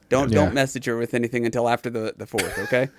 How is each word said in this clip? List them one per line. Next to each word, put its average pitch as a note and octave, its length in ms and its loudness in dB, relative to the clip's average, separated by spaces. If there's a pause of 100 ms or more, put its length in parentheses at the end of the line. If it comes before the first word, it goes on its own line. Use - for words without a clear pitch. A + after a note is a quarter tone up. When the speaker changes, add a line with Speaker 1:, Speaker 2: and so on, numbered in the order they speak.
Speaker 1:
Don't, B2+ 240 2
Speaker 2:
Yeah. - 140 6
Speaker 1:
don't F2+ 80 0
message C3 320 0
her A#2 100 0
with A#2 180 -2
anything A#2+ 320 0
until A#2 220 0
after A#2+ 220 0
the, A2 280 -4
the - 80 -10
fourth, F#2 340 -2
okay? B2 280 0 (120)